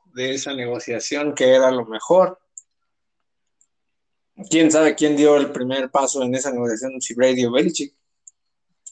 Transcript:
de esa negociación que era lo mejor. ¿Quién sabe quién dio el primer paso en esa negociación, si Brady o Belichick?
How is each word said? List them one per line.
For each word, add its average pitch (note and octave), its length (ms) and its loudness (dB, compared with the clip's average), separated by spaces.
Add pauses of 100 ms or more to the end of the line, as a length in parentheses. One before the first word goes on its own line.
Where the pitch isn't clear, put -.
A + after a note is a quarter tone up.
(140)
de C3 220 -6
esa C#3 180 -8
negociación B2 800 -6
que C3 200 4
era C3 160 4
lo B2 160 -4
mejor. F3 520 0 (2000)
¿Quién D#3+ 200 4
sabe D#3 260 2
quién D3+ 200 0
dio D3 220 6
el C#3 140 0
primer C3 380 -4
paso C3+ 340 -2
en B2 120 -2
esa C3+ 160 -4
negociación, B2 500 -6
si A#2 140 -12
Brady B2+ 300 2
o A#2 60 -2
Belichick? D3+ 440 -2 (960)